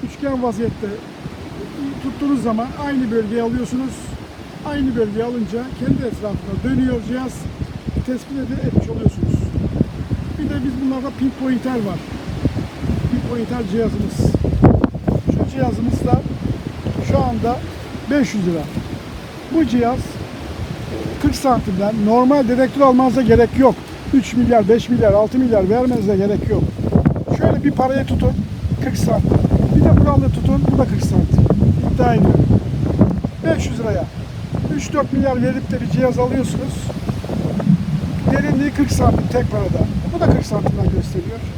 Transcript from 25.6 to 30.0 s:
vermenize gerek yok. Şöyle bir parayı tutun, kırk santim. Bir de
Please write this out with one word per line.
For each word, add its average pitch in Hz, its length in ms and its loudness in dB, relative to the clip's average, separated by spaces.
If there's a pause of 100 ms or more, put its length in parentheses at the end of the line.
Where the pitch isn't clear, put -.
vermenize 220 480 2
gerek 196 320 2
yok. - 140 2 (720)
Şöyle - 260 2
bir 285 80 4
parayı 262 340 0
tutun, 254 260 2 (520)
kırk - 140 -2
santim. - 400 2 (380)
Bir - 100 8
de - 160 8